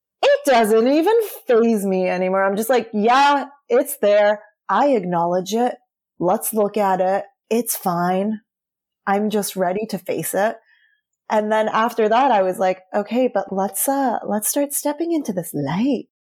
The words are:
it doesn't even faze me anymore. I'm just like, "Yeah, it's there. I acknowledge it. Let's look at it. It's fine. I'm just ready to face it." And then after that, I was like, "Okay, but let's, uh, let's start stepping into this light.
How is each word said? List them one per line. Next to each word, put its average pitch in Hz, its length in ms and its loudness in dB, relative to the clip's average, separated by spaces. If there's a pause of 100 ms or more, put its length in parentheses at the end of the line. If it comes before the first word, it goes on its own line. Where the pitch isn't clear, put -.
(220)
it 554 220 2
doesn't 226 440 4
even 330 280 2 (300)
faze 226 400 2
me 185 220 0
anymore. 185 360 0
I'm 196 120 0
just 220 140 -4
like, 240 220 0
"Yeah, 262 540 2 (220)
it's 269 300 0
there. 208 440 2 (260)
I 226 200 2
acknowledge 180 640 0
it. 240 200 0 (440)
Let's 190 340 -2
look 208 240 0
at 190 240 0
it. 190 240 0 (260)
It's 233 260 -2
fine. 185 640 -2 (680)
I'm 202 240 0
just 202 260 -4
ready 185 300 -2
to 196 120 -6
face - 360 -6
it." 208 220 -2 (720)
And 214 220 0
then 220 160 0
after 220 400 0
that, 254 220 4
I 208 120 4
was 185 160 -2
like, 185 220 0 (140)
"Okay, 226 380 0
but 196 200 -4
let's, 226 360 -4
uh, 269 380 0
let's 214 220 -4
start 285 260 -2
stepping 294 380 -4
into 294 200 -2
this 180 220 -6
light. 180 500 -2 (220)